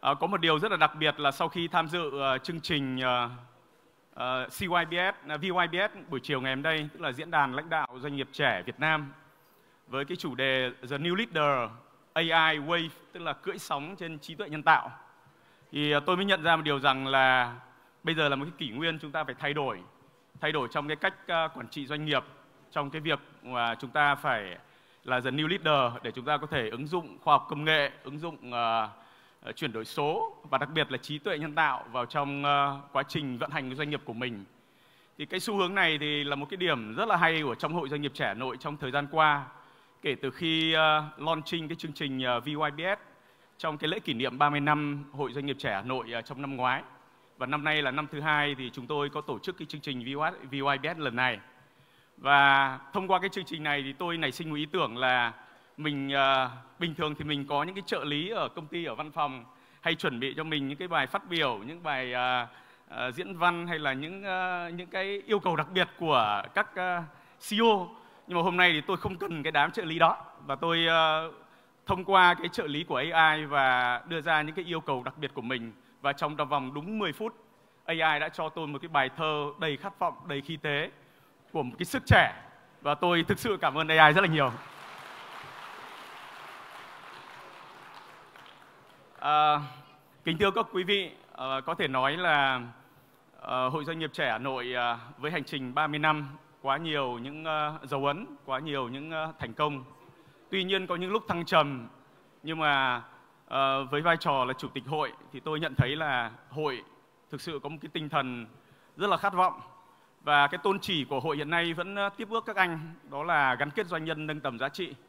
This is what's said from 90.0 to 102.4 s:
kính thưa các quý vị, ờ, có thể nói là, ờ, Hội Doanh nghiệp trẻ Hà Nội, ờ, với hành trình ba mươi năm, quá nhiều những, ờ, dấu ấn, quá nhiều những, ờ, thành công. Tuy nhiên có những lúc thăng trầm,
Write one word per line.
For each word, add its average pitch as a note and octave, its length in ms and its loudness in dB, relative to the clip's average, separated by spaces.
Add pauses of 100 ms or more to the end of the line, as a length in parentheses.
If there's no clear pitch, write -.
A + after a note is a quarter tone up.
kính F3+ 140 0
thưa G3 120 6
các G#3+ 220 0
quý F#3 120 0
vị, G3 260 0 (220)
ờ, C3+ 280 -4
có D#3+ 140 -4
thể F3 140 0
nói C3+ 280 2
là, C#3+ 440 4 (800)
ờ, B2+ 280 0
Hội D3 160 -2
Doanh D#3+ 140 -6
nghiệp D#3 140 -4
trẻ C#3 180 0
Hà A2 80 0
Nội, B2+ 340 -4
ờ, A#2+ 260 0 (200)
với C#3+ 120 -4
hành D#3+ 140 -2
trình C3 300 -8
ba D3+ 120 2
mươi D3 120 -2
năm, D3+ 300 2 (340)
quá C3+ 140 2
nhiều C#3+ 420 -2
những, C#3+ 260 -12
ờ, D3+ 380 -2
dấu C#3 240 -2
ấn, E3+ 200 0 (180)
quá C3 140 -2
nhiều C#3 300 -4
những, C#3 220 -10
ờ, D#3+ 280 -6
thành A#2 160 -8
công. C#3+ 300 -2 (640)
Tuy F#3+ 140 0
nhiên F#3+ 220 0
có F3 100 -2
những F#3 160 -2
lúc A3 160 0
thăng E3+ 160 -2
trầm, C#3+ 440 2 (540)